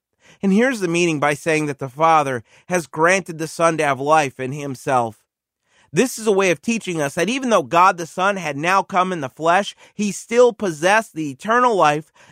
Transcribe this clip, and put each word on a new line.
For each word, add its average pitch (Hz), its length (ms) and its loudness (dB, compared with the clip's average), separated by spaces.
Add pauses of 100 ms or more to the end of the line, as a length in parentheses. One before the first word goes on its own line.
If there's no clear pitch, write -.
(420)
And 196 120 2
here's 240 260 2
the 180 80 -2
meaning 165 320 0
by 147 140 2
saying 156 320 -2
that 143 140 -8
the 135 100 -8
Father 143 520 2 (260)
has 175 180 -2
granted 170 500 0
the 156 100 -8
Son 165 300 0
to 151 80 -2
have 139 160 -2
life 143 400 0
in 131 120 -6
himself. 131 720 -4 (640)
This 233 280 0
is 220 80 -6
a 220 60 4
way 190 180 2
of 156 100 -2
teaching 185 400 -4
us 143 140 -2
that 175 160 -2
even 262 180 -4
though 196 140 4
God 170 340 4
the 170 80 -10
Son 190 320 -2
had 151 220 -6
now 185 240 0
come 185 280 -2
in 170 120 -6
the 127 80 -8
flesh, 170 440 0 (200)
he 202 180 -4
still 240 400 2
possessed 196 600 0
the 156 160 -6
eternal 233 440 0
life 156 380 0 (200)